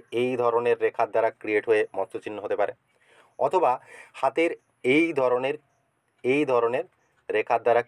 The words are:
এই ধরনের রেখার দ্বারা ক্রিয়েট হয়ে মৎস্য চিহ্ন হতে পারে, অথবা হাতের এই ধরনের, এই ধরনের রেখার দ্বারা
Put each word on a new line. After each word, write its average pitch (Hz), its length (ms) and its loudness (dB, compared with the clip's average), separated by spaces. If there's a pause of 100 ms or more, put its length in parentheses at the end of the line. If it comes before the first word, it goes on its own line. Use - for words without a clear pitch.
(120)
এই 123 260 -2
ধরনের 120 480 0
রেখার 110 280 -2
দ্বারা 113 160 0 (120)
ক্রিয়েট 104 280 -2
হয়ে 107 140 4 (140)
মৎস্য 98 260 -6
চিহ্ন 107 220 -12
হতে 101 100 -4
পারে, 101 180 -2 (640)
অথবা 135 320 2 (420)
হাতের 160 380 0 (320)
এই 156 300 2
ধরনের, 131 420 0 (680)
এই 139 220 2
ধরনের 123 400 0 (500)
রেখার 113 280 0
দ্বারা 120 240 4